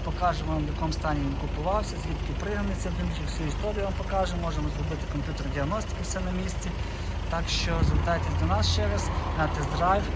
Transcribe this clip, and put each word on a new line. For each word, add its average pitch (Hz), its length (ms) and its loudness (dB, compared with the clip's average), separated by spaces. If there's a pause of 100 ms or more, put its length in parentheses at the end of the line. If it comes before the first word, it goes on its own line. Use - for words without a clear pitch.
покажемо 156 480 0
вам, 156 120 0
в 147 40 -2
якому 160 240 -2
стані 151 280 0
він 139 200 -2
купувався, 185 500 0
звідки - 500 -4
пригнаний 202 380 -2
цей 180 140 -2
автомобіль, 170 340 -2
всю 156 220 -2
історію 208 360 -2
вам 196 140 -2
покажемо, 185 440 0
можемо 151 260 0
зробити 151 340 -2 (100)
комп'ютер 147 420 -2
діагностику, 151 480 -2
все 190 180 -2
на 180 220 0
місці. 185 260 -2 (640)
Так 170 180 0
що - 240 2 (120)
звертайтесь 160 560 4
до 160 60 4
нас 202 260 4
ще 214 160 4
раз 202 200 0 (300)
на 156 60 4
тест-драйв 151 580 2 (140)